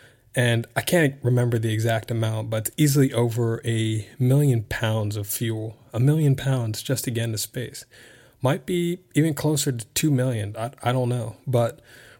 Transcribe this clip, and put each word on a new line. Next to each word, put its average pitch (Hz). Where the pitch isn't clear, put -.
And 117
I 113
can't 151
remember 123
the 110
exact 110
amount, 113
but 110
it's -
easily 139
over 113
a 110
million 127
pounds 110
of 104
fuel. 110
A -
million 143
pounds 123
just -
to 131
get 113
into 110
space. -
Might 139
be 175
even 156
closer 147
to 113
two -
million. 120
I, 113
I 120
don't 127
know. 120
But 120